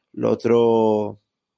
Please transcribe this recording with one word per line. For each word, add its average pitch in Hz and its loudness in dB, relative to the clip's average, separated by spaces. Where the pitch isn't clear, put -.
Lo 113 -4
otro 110 0